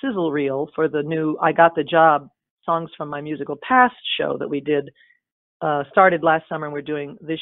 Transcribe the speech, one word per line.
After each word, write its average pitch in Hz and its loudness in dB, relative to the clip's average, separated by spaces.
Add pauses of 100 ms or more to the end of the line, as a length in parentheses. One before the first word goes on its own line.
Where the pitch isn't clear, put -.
sizzle 196 -2
reel 143 -2
for 160 0
the 151 -4
new 156 -2
I 165 2
Got 165 4
the 156 -2
Job 151 4 (340)
Songs 165 -4
from 147 -10
My 147 -10
Musical 143 -8 (100)
Past 254 2 (220)
show 143 -2
that - -6
we 143 -4
did, 143 -2 (720)
uh, 147 -2
started 175 4
last 160 2
summer 156 -8
and 147 -10
we're 143 -8
doing 143 -8
this 156 -8